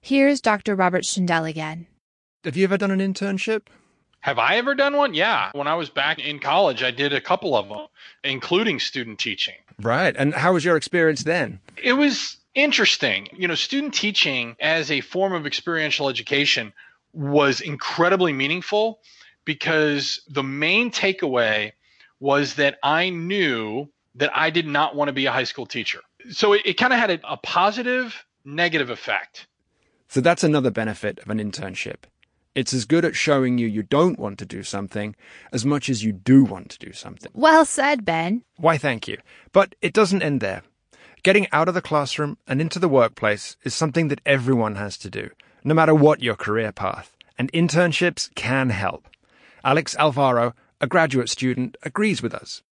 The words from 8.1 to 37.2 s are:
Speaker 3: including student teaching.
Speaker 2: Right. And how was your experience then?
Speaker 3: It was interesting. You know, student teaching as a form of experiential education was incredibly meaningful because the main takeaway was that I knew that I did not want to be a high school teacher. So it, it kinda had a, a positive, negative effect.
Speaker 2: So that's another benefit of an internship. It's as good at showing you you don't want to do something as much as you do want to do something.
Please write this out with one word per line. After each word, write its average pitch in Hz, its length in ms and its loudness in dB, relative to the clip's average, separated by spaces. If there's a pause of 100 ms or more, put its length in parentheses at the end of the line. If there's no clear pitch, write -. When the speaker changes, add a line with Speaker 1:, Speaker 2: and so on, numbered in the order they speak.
Speaker 3:
including 147 580 -2
student 117 380 -8
teaching. - 360 -6 (260)
Speaker 2:
Right. 131 340 0
And 139 200 0
how 165 180 2
was 165 100 2
your 170 140 2
experience 156 480 0
then? 147 360 -4 (220)
Speaker 3:
It 247 120 2
was 277 420 0 (180)
interesting. 185 800 0
You 180 140 -4
know, 160 60 -2
student 277 400 -4
teaching 131 680 -2
as 156 300 0
a 143 100 0
form 190 320 -2
of 160 140 -4
experiential 151 640 -2
education 123 640 -2 (400)
was 143 480 2
incredibly 165 720 0
meaningful 185 680 -2 (460)
because 151 840 -2
the 143 140 -4
main 160 480 0
takeaway 123 840 -2 (480)
was 139 360 0
that 139 260 0
I 160 260 2
knew 147 800 -4 (280)
that 135 200 -2
I 160 140 0
did 160 160 -2
not 147 280 0
want 143 140 -2
to 135 60 -6
be 135 100 -2
a 127 80 0
high 127 120 0
school 113 200 -10
teacher. - 360 -8 (300)
So 208 220 2
it, 208 140 4
it 185 100 -2
kinda 254 200 2
had 226 140 2
a, 170 160 -2
a 135 120 -8
positive, 233 880 -2 (180)
negative 151 460 -2
effect. - 560 -6 (600)
Speaker 2:
So 135 120 -2
that's 139 220 2
another 147 280 2
benefit 107 500 -6
of - 100 -14
an 110 80 -2
internship. 98 680 -10 (500)
It's 131 200 -4
as 120 100 -2
good 165 200 2
at 156 100 -2
showing 131 420 2
you 120 100 0
you 107 180 -4
don't 156 340 2
want 101 220 -8
to 104 40 -10
do 95 180 -12
something 104 520 -8 (380)
as 113 120 -2
much 143 240 0
as 117 140 -2
you 110 100 0
do 127 320 6
want 98 260 -6
to - 80 -20
do - 140 -16
something. - 420 -16